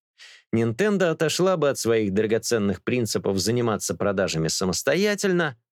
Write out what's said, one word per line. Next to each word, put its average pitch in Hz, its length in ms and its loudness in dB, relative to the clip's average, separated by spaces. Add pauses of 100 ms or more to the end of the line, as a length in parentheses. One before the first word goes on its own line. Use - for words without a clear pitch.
(520)
Nintendo 165 580 2
отошла 165 460 0
бы 147 120 2
от 127 100 -2
своих 113 340 2
драгоценных 107 680 0
принципов 107 560 -2
заниматься 107 560 -2
продажами 87 540 0
самостоятельно, 170 1080 0 (160)